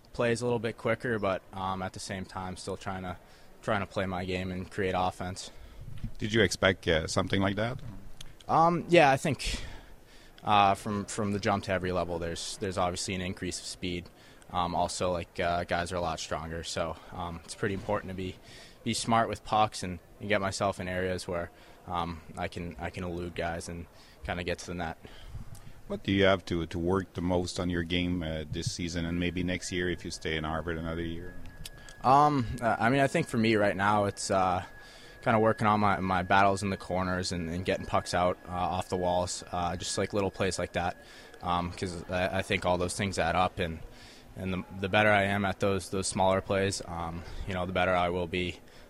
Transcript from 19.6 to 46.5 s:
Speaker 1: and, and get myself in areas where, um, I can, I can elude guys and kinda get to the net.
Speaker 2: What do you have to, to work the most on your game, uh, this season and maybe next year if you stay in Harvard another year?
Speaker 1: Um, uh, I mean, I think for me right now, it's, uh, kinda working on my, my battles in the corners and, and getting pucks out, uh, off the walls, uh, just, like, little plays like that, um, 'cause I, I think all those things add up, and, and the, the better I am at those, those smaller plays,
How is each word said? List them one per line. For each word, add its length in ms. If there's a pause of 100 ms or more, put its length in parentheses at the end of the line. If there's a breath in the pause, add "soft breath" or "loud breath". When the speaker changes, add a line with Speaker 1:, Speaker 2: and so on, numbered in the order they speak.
Speaker 1:
and, 160 (180)
and 100
get 120
myself 400
in 80
areas 400
where, 240 (340 loud breath)
um, 340 (160)
I 120
can, 320
I 100
can 140
elude 320
guys 320
and 180 (400 loud breath)
kinda 160
get 160
to 80
the 80
net. 240 (920 loud breath)
Speaker 2:
What 140
do 80
you 100
have 220
to, 220
to 120
work 360
the 60
most 380
on 100
your 140
game, 400
uh, 260
this 220
season 360
and 120
maybe 240
next 300
year 180
if 140
you 80
stay 240
in 80
Harvard 340
another 240
year? 320 (680 loud breath)
Speaker 1:
Um, 420 (160)
uh, 160
I 120
mean, 100
I 80
think 180
for 120
me 180
right 200
now, 280
it's, 260
uh, 320 (600 loud breath)
kinda 160
working 260
on 140
my, 180
my 240
battles 400
in 80
the 60
corners 560
and, 180
and 140
getting 220
pucks 280
out, 240 (100)
uh, 40
off 360
the 80
walls, 540
uh, 240
just, 240
like, 140
little 180
plays 300
like 140
that, 220 (460 loud breath)
um, 300
'cause 360
I, 300
I 40
think 220
all 140
those 160
things 240
add 160
up, 240
and, 220 (560 loud breath)
and 180
the, 80 (160)
the 100
better 220
I 140
am 200
at 140
those, 320
those 160
smaller 340
plays, 460